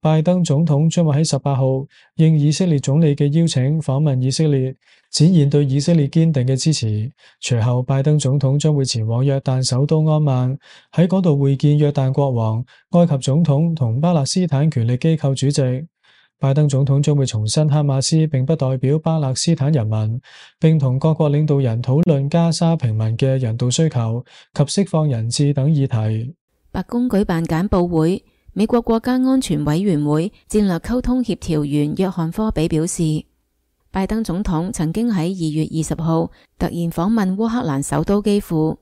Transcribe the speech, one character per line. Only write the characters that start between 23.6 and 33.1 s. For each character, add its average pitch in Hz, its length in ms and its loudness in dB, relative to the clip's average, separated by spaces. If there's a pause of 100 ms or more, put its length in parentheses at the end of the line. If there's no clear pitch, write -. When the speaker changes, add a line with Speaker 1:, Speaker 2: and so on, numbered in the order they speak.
Speaker 1:
需 160 180 2
求 117 380 -4 (280)
及 143 100 0
釋 196 240 -2
放 156 200 0
人 117 220 -2
質 143 240 0
等 135 160 0
議 143 160 2
題。 110 480 -2 (380)
Speaker 2:
白 190 120 -8
宮 240 240 -4
舉 202 180 2
辦 165 180 -2
簡 165 240 -2
報 175 200 2
會， 170 360 0 (300)
美 196 120 0
國 233 160 2
國 226 180 0
家 247 140 -2
安 262 280 2
全 147 240 -2
委 151 140 0
員 170 260 0
會 156 260 0 (160)
戰 214 140 0
略 185 180 0
溝 247 220 -4
通 247 220 0
協 190 120 -2
調 151 300 -4
員 147 320 -2
約 185 140 0
翰 165 200 -4
科 220 200 -4
比 160 180 -2
表 156 160 0
示， 156 400 -4 (640)